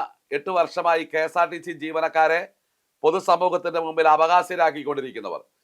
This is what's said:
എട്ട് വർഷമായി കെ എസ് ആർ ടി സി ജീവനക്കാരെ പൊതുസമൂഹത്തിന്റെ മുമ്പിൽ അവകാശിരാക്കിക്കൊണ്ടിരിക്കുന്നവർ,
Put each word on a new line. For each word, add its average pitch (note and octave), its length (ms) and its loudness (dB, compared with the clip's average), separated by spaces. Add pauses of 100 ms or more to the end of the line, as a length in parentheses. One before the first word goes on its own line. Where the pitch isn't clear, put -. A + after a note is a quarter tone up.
(320)
എട്ട് C#3+ 180 -6
വർഷമായി E3+ 540 0 (100)
കെ D#3+ 40 -2
എസ് D#3+ 200 -2
ആർ E3+ 120 2
ടി E3+ 120 -12
സി E3+ 100 -12
ജീവനക്കാരെ D#3+ 760 0 (560)
പൊതുസമൂഹത്തിന്റെ F3 760 2
മുമ്പിൽ D#3+ 280 0
അവകാശിരാക്കിക്കൊണ്ടിരിക്കുന്നവർ, D3 1300 0 (240)